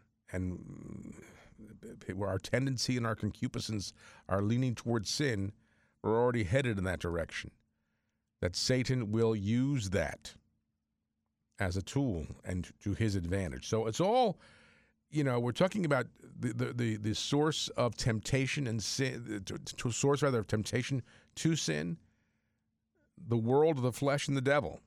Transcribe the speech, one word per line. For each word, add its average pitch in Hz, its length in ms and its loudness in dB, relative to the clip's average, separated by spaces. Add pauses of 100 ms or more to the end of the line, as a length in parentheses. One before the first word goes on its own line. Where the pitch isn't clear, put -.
(300)
and - 840 -8 (1000)
where 98 140 -4
our 95 100 0
tendency 127 580 0
and 117 100 0
our 110 80 0
concupiscence 107 800 -4 (360)
are 98 140 2
leaning 120 320 2
towards 117 340 -2
sin, 104 440 0 (500)
we're 110 180 4
already 120 240 4
headed 117 340 2
in 90 60 0
that 90 160 0
direction. 85 500 -4 (920)
That 87 120 0
Satan 127 560 2
will 113 240 4
use 117 560 2
that - 440 -2 (1200)
as 95 180 0
a 95 60 0
tool 95 440 0 (180)
and 90 240 -4 (140)
to 101 120 -2
his 107 200 0
advantage. 85 540 -2
So 110 180 0
it's 113 140 -2
all, 214 380 4 (720)
you 147 140 0
know, 123 160 2
we're 120 120 0
talking 185 340 2
about 131 200 2 (320)
the, 120 140 -4
the, 120 200 -2
the, 117 240 0
the 107 180 -2
source 147 560 0
of 117 260 0
temptation 131 720 0
and 110 160 -2
sin, 117 640 -4
to, 101 120 -8
to - 320 -6
source 127 320 2
rather 120 180 4
of 101 60 -4
temptation 120 560 -2 (340)
to 160 200 2
sin, 160 400 -2 (1200)
the 117 220 0
world, 135 440 4
the 123 100 2
flesh, 139 360 0
and 139 80 2
the 131 60 0
devil. 135 440 2